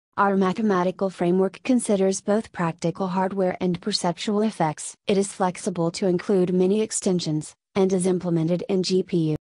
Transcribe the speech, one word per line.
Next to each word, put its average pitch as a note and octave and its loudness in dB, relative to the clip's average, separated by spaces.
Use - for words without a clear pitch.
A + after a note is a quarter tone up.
Our G3 2
mathematical F#3+ 0
framework F#3 0
considers G3 2
both G#3 -2
practical E3+ -4
hardware F#3 0
and F3+ 0
perceptual G3+ -2
effects. F3 -2
It G3+ 2
is G3 0
flexible F3 -2
to G3 -2
include F#3 2
many F#3 2
extensions, E3+ -2
and F#3+ 4
is F3+ 0
implemented F3 0
in F#3 0
G F#3 0
P D#3+ 0
U D3+ 0